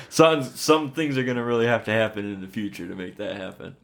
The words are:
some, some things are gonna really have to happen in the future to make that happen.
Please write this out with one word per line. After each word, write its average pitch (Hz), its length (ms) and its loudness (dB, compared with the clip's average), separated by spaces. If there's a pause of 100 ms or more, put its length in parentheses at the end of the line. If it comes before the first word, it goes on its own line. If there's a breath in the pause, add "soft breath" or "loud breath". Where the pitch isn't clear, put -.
some, 160 340 6
some 151 480 2
things 143 260 -2
are 127 60 0
gonna 123 200 -2
really 117 220 2
have 117 200 2
to 107 60 -2
happen 107 400 0
in 98 100 -10
the 92 60 -12
future 95 400 -8
to 95 80 -10
make 92 220 -12
that 95 180 -8
happen. 92 480 -12